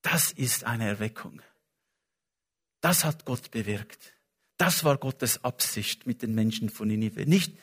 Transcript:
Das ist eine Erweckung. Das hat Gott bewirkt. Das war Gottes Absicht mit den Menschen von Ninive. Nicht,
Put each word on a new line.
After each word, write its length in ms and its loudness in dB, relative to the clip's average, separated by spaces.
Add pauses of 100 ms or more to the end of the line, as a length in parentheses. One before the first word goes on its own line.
Das 280 2
ist 320 -2
eine 240 -2
Erweckung. 560 -6 (1400)
Das 240 4
hat 200 -2
Gott 260 -6
bewirkt. 640 -6 (420)
Das 280 2
war 140 6
Gottes 440 -2
Absicht 640 -4
mit 160 -4
den 120 -2
Menschen 360 2
von 160 -6
Ninive. 400 0
Nicht, 360 4